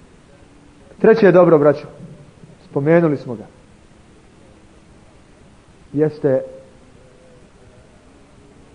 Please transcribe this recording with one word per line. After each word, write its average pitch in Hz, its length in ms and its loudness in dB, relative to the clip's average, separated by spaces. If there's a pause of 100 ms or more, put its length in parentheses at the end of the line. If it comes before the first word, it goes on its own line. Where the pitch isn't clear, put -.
(1040)
Treće 214 300 4
dobro, 170 260 4
braćo, 147 300 0 (840)
spomenuli 156 480 -2
smo 123 180 -14
ga, 104 100 -18 (2500)
jeste 147 480 -4 (2250)